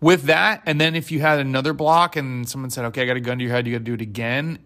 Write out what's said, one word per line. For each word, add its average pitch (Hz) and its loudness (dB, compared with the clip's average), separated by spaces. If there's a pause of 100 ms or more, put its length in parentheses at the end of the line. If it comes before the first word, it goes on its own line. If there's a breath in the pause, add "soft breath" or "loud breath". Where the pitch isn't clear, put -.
with 156 6
that, 180 2
and 151 0
then 160 2
if 160 -6
you 160 -2
had 151 4
another 135 0
block 160 4
and 127 -6
someone 131 -10
said, 120 -6
"Okay, 127 -4
I 127 0
got 123 0
a 123 -4
gun 123 -4
to 123 -4
your 120 -4
head, 123 0
you 120 -4
gotta 113 -6
do 117 -6
it 117 -6
again," 117 -6